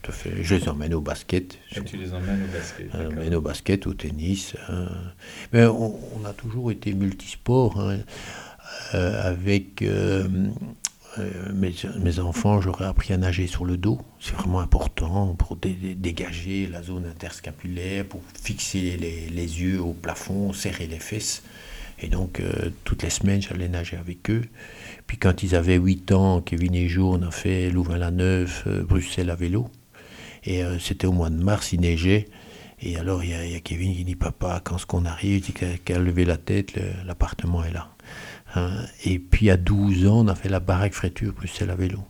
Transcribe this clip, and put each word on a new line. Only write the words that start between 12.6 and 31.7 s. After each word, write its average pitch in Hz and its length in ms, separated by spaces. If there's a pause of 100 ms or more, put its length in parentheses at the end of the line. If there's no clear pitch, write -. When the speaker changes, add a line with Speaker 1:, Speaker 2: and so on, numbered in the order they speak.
Speaker 1:
j'aurais 92 240
appris 95 260
à 95 60
nager 90 280
sur 87 200
le 90 100
dos. 104 240 (180)
C'est - 160
vraiment 92 260
important 90 760
pour - 220
dé-, 95 180
dé-, 92 200
dégager 92 720
la 87 160
zone 90 220
interscapulaire, 90 1000
pour - 160 (200)
fixer 90 540
les, 82 320
les 85 320
yeux 92 180
au 85 140
plafond, 95 640
serrer 87 320
les 80 120
fesses. - 440 (580)
Et - 80
donc, 92 320
euh, - 300 (120)
toutes - 220
les 87 60
semaines, 98 300
j'allais 90 280
nager 87 280
avec 87 340
eux. 113 120 (640)
Puis - 120
quand 92 260
ils 92 100
avaient 87 220
huit 92 340
ans, 95 300
Kevin 87 340
et 87 140
Jo, 92 240
on 87 100
a 87 80
fait 92 400
Louvain-la-Neuve, 87 960
euh, 98 160
Bruxelles 87 480
à 85 60
vélo. 90 320 (760)
Et, 90 200
euh, 87 160
c'était - 260
au 92 60
mois 85 180
de 80 100
mars, 101 320